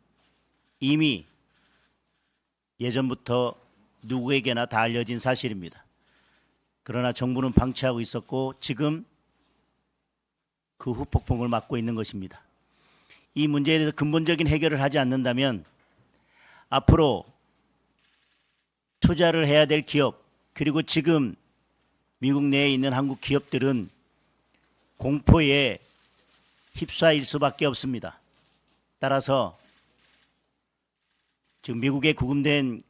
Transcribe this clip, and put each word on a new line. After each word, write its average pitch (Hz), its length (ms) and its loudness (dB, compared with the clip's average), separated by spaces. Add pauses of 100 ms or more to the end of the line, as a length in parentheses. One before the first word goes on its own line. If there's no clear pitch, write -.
(800)
이미 139 460 0 (1500)
예전부터 123 800 -2 (440)
누구에게나 123 600 -2
다 113 160 -2
알려진 117 380 -2
사실입니다. 107 680 -6 (1000)
그러나 123 300 -2
정부는 127 400 -2
방치하고 123 480 -2
있었고 131 580 -8
지금 147 460 -4 (1700)
그 123 140 -6
후폭풍을 120 560 -4
맞고 117 280 -4
있는 117 180 -4
것입니다. 104 460 -10 (960)
이 151 140 2
문제에 147 280 2
대해서 151 180 0
근본적인 156 540 0
해결을 151 320 0
하지 139 180 0
않는다면 127 680 0 (1040)
앞으로 135 560 4 (1700)
투자를 165 460 2
해야 147 200 6
될 143 160 2
기업 139 420 -2 (280)
그리고 151 300 -2
지금 151 540 0 (840)
미국 139 240 0
내에 143 260 2
있는 135 240 0
한국 131 280 -2
기업들은 131 720 -2 (1040)
공포에 139 840 2 (960)
휩싸일 156 500 0
수밖에 143 420 -2
없습니다. 120 520 -6 (800)
따라서 135 600 -2 (2000)
지금 117 180 -8
미국에 139 340 2
구금된 139 760 -2